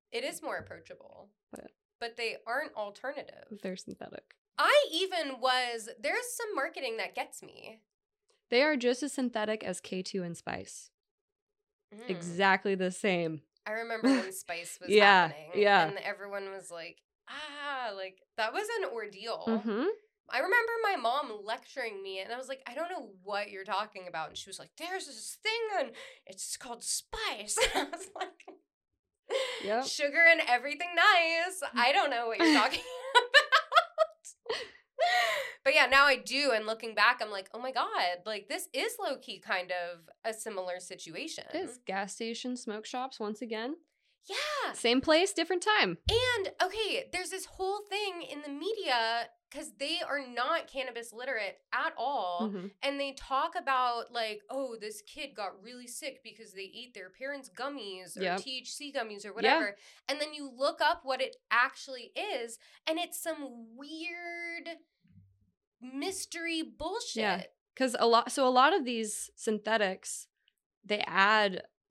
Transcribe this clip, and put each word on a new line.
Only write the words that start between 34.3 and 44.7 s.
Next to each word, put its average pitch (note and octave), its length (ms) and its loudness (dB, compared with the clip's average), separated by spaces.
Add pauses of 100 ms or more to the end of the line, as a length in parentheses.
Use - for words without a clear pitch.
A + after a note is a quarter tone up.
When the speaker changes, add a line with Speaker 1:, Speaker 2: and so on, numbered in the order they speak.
Speaker 1:
But C#4+ 120 4
yeah, C#4+ 120 8
now C4+ 180 10
I C4+ 100 8
do, C4+ 380 0
and G#3+ 120 0
looking A3 300 -6
back, A3+ 260 6
I'm G#3+ 100 -6
like, F#3+ 220 -8
"Oh A3 60 -10
my B3+ 120 -6
God, A#3+ 540 0
like, G#3 240 -8
this - 240 -6
is G#4 260 -2
low-key C4 400 -8
kind F#3 320 -4
of F3 380 -6 (140)
a A3 100 -2
similar F#3 460 -6
situation." F#3 640 -10 (100)
Speaker 2:
It D4+ 40 -4
is. E4+ 280 -8
Gas G3 300 -4
station, A#3 400 -6
smoke G#3+ 300 -8
shops, B3+ 340 -8
once G#3+ 220 -6
again. A3+ 340 -6 (540)
Speaker 1:
Yeah. C5 440 -2